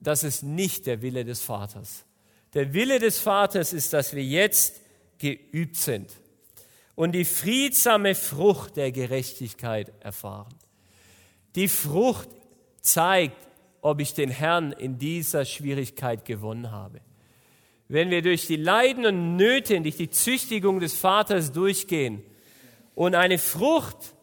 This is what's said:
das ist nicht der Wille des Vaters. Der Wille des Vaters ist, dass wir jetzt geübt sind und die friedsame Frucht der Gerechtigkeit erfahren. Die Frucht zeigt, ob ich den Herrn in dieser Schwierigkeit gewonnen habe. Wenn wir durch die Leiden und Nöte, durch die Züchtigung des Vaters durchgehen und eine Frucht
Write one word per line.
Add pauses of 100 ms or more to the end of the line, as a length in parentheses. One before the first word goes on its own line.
das
ist
nicht
der
Wille
des
Vaters. (500)
Der
Wille
des
Vaters
ist,
dass
wir
jetzt (380)
geübt
sind (800)
und
die
friedsame
Frucht
der
Gerechtigkeit
erfahren. (1000)
Die
Frucht (520)
zeigt, (440)
ob
ich
den
Herrn
in
dieser
Schwierigkeit
gewonnen
habe. (840)
Wenn
wir
durch
die
Leiden
und
Nöte,
durch
die
Züchtigung
des
Vaters
durchgehen (720)
und
eine
Frucht